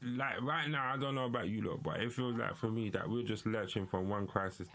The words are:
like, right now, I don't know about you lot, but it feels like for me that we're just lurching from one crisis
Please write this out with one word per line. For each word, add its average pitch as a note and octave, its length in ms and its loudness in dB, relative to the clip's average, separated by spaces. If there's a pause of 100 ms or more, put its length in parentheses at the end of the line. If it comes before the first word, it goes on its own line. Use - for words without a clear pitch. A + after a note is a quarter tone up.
like, B2+ 400 -2
right D3 260 0
now, C#3 240 0
I C#3 60 0
don't C3+ 160 0
know C3 100 2
about A#2 240 0
you G#2+ 140 0
lot, F2 200 -2
but D#2 180 0
it A#2 120 2
feels B2 240 0
like G#2 200 0
for A2+ 140 0
me A2 200 0
that F#2+ 180 0
we're A#2 160 2
just G#2+ 220 -2
lurching G#2+ 400 0
from F#2 240 2
one G2+ 160 2
crisis F#2+ 480 0